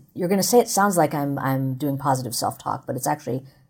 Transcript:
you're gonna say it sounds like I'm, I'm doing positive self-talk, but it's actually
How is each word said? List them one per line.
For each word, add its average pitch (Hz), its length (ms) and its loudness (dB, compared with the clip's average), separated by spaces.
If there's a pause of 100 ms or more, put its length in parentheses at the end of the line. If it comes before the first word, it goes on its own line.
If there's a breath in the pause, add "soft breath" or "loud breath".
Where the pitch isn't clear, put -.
(140)
you're 175 140 -2
gonna 190 160 2
say 240 160 6
it 233 80 0
sounds 196 280 2
like 156 160 4
I'm, 143 280 -2
I'm 135 340 0
doing 139 240 -2
positive 131 380 -2
self-talk, - 500 -4
but - 80 -6
it's 131 140 -6
actually 135 340 -4 (260 soft breath)